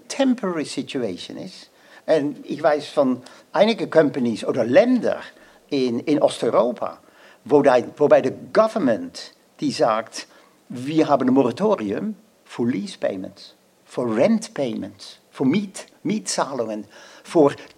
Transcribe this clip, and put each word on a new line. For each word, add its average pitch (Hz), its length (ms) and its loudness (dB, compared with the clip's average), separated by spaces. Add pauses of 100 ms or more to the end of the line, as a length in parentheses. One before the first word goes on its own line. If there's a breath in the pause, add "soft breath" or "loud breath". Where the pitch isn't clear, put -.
temporary 202 580 -2
situation 117 720 -8
is, - 320 -16 (340 soft breath)
en 147 380 0
ik 147 200 -10
weet 151 240 2
van 127 380 -2 (280 loud breath)
enige 180 360 0
companies 135 580 2
of 120 100 -2
landen 151 640 2 (480 soft breath)
in, 127 400 -2
in 151 160 2
Oost-Europa, 143 800 0 (420 soft breath)
waarbij, 131 440 4 (100)
waarbij 143 260 6
de 131 120 -2 (180)
government 135 840 0 (220)
die 143 160 -4
zegt, 113 560 -2 (380 soft breath)
"We 143 400 -2
hebben 131 220 2
een 127 60 4
moratorium 139 840 0 (260)
voor 120 260 -4
lease 190 280 -6
payments, 95 580 -8 (280)
voor 120 320 -4
rent 202 380 0
payments, 107 640 -8 (100)
voor 135 180 -2
miet, 196 380 -2 (160)
mietzahlungen, 131 840 -4 (380 loud breath)
voor 143 320 4 (220 loud breath)